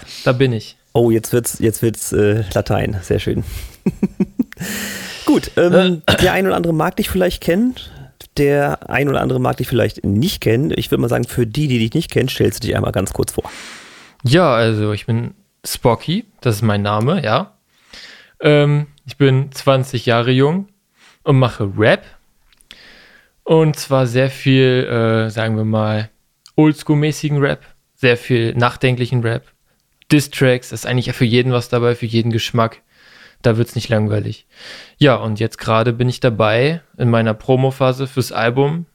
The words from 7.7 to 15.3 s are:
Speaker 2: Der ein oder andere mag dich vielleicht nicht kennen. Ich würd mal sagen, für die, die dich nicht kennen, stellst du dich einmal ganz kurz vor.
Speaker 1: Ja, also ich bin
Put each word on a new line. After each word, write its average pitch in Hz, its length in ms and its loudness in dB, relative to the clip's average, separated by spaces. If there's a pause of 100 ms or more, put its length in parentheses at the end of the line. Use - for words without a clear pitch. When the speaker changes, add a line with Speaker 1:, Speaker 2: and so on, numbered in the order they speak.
Speaker 2:
Der 143 520 0
ein 143 200 0
oder 135 120 0
andere 131 180 -2
mag 123 180 0
dich 123 100 -6
vielleicht 107 360 -2
nicht 104 380 0
kennen. 123 340 0
Ich - 160 -6
würd 131 80 0
mal 120 100 -2
sagen, 123 160 -2
für 117 220 -2
die, 147 200 -4
die 123 120 0
dich 110 140 -2
nicht 160 180 -4
kennen, 127 180 0
stellst - 340 -2
du 104 40 -4
dich - 80 -2
einmal 101 160 -2
ganz 95 220 -4
kurz - 180 -4
vor. - 120 -6 (800)
Speaker 1:
Ja, 147 300 4
also 110 380 2
ich 101 140 -6
bin 117 280 -4 (320)